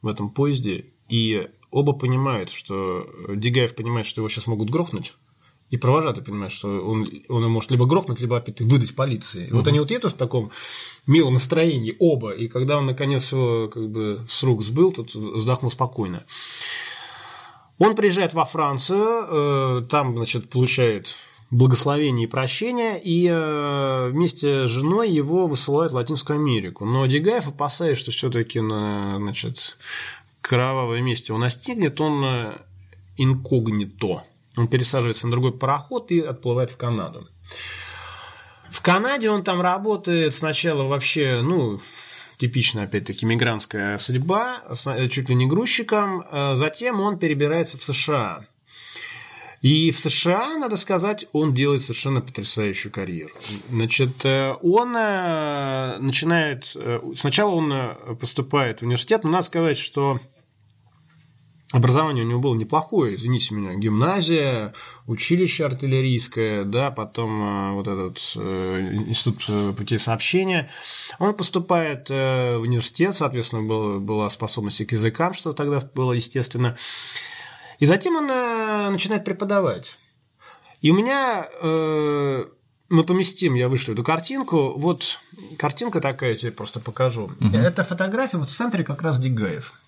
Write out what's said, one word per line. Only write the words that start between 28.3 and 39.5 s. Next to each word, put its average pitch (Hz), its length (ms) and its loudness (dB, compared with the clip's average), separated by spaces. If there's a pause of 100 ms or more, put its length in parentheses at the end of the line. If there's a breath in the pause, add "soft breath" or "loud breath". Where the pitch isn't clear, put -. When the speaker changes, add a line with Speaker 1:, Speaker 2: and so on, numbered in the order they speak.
Speaker 1:
на, 104 580 -2
значит, 104 600 -6 (640 loud breath)
кровавое 127 600 0
месть 123 280 -2
его 110 80 -2
настигнет, 151 640 -2
он, 147 240 0
э, 120 320 -2 (600)
инкогнито. 110 1080 0 (340)
Он 117 100 2
пересаживается 120 600 2
на 117 40 0
другой 123 200 2
пароход 143 600 -2
и 170 100 4
отплывает 123 500 -2
в - 60 -14
Канаду. 107 500 -4 (1400 loud breath)
В - 100 -8
Канаде 220 480 2
он 202 140 2
там 180 180 0